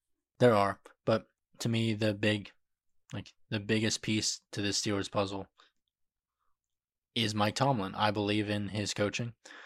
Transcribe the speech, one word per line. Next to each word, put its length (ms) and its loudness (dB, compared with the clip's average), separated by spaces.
There 160 8
are, 240 2
but 240 2
to 100 -2
me, 260 0
the 200 0
big, 380 -2
like, 200 -12
the 100 -2
biggest 420 0
piece 380 -2
to 100 -6
this 180 -2
Steelers 300 -2
puzzle 380 -4
is 200 0
Mike 220 2
Tomlin. 400 0
I 160 2
believe 360 0
in 200 -2
his 260 -4
coaching. 380 -2